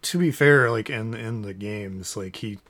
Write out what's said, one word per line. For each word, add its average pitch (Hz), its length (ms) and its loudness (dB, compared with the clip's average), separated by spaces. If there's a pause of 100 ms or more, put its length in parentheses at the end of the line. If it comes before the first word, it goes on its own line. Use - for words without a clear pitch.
to - 160 -4
be 170 120 2
fair, 143 400 6
like, 113 180 -2
in, 113 260 -4
in 113 280 -6
the 98 120 -8
games, 98 600 -8
like, 95 200 -10
he 104 320 -10